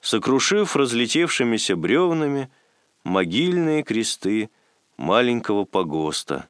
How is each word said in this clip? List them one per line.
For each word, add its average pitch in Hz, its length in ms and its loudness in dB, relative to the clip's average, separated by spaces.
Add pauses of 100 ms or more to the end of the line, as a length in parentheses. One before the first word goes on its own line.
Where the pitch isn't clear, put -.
сокрушив 135 760 0
разлетевшимися 120 1000 0
брёвнами 143 720 0 (540)
могильные 151 760 0
кресты 110 680 -2 (460)
маленького 110 680 0
погоста. 78 840 -4